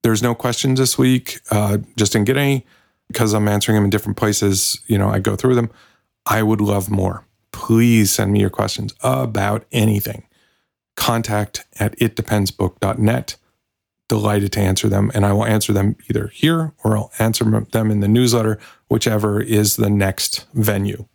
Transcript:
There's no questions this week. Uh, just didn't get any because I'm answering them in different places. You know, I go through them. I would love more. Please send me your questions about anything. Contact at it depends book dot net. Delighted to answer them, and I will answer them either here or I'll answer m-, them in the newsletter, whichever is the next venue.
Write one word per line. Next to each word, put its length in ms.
There's 200
no 120
questions 440
this 180
week. 440
Uh, 280
just 160
didn't 140
get 100
any 300
because 240
I'm 160
answering 280
them 80
in 60
different 280
places. 680
You 120
know, 100
I 120
go 160
through 180
them. 160
I 160
would 180
love 300
more. 360
Please 600
send 200
me 80
your 100
questions 520
about 720
anything. 520
Contact 680
at 220
it 160
depends 340
book 300
dot 180
net. 380
Delighted 440
to 80
answer 280
them, 260
and 120
I 60
will 120
answer 280
them 240
either 200
here 440
or 120
I'll 220
answer 260
m-, 280
them 180
in 100
the 80
newsletter, 500
whichever 520
is 360
the 140
next 640
venue. 600